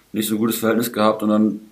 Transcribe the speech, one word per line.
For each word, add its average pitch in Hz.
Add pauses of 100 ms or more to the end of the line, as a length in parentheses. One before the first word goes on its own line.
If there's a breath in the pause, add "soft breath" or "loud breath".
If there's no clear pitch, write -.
(120 loud breath)
nicht 104
so 110
ein -
gutes 113
Verhältnis 110
gehabt 107
und 107
dann 107 (120)